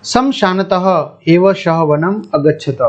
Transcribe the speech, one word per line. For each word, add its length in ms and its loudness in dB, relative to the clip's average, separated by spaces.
સમશાનતઃ 680 -2
એવ 260 4
સહ 160 -2
વનમ 540 0
અગચ્છત. 560 0